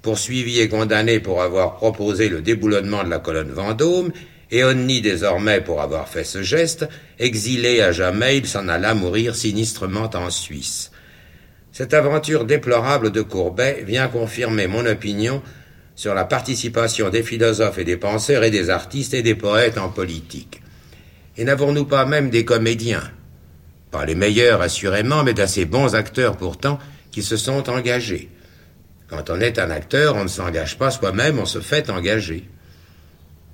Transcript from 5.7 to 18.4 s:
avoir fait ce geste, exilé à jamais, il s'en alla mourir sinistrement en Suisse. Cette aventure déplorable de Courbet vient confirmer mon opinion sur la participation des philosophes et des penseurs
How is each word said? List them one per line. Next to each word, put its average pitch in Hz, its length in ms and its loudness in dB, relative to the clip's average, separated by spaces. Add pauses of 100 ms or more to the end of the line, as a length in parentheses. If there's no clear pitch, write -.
avoir 73 300 -4
fait 82 140 -6
ce - 180 -8
geste, 151 460 0 (320)
exilé 120 640 2
à 92 100 6
jamais, 95 460 2
il 131 100 -2
s'en 98 200 -4
alla 92 280 0
mourir 104 400 0
sinistrement 107 800 -2
en 90 160 -4
Suisse. - 600 -8 (800)
Cette 127 220 -4
aventure 147 520 2
déplorable 120 640 2
de 107 100 0
Courbet 98 640 -2
vient 123 220 0
confirmer 113 580 -2
mon 110 220 -2
opinion 107 560 -2 (520)
sur 101 200 -4
la 95 100 0
participation 117 840 -2
des 110 120 0
philosophes 113 560 0
et 92 80 -2
des 87 120 0
penseurs 110 460 2